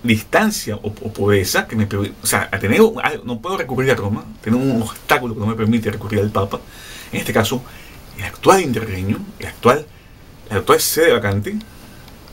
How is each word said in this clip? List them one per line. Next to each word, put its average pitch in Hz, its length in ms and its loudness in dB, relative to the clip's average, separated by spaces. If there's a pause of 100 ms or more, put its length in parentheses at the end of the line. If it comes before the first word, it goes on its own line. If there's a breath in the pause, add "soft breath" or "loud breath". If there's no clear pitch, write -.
distancia 123 760 0
o, 107 120 -8
o 107 240 -10
pobreza 101 540 2
que - 80 -10
me 110 140 0
permi-, 104 240 -4 (100)
o - 40 -6
sea, 107 240 0
a - 80 -2
tener 127 220 2
un, 220 200 4
a, 139 120 -2 (120)
no 120 160 -6
puedo 185 160 -4
recurrir 131 340 0
a 123 40 6
Roma, 101 300 -4 (160)
tener 117 180 2
un 131 240 2
obstáculo 120 520 -2
que 107 60 -8
no 104 60 -2
me 110 80 0
permite 110 360 0
recurrir 104 300 -2
al 104 100 0
Papa, 101 300 -2 (520 loud breath)
en - 60 -6
este - 140 -6
caso, - 300 0 (540 loud breath)
el 98 80 -10
actual 180 380 4
interreño, 107 560 -2 (200)
el - 80 -14
actual, 139 400 2 (640 soft breath)
la 110 80 -2
actual 151 240 2
sede 156 320 4
vacante, 104 440 0 (760)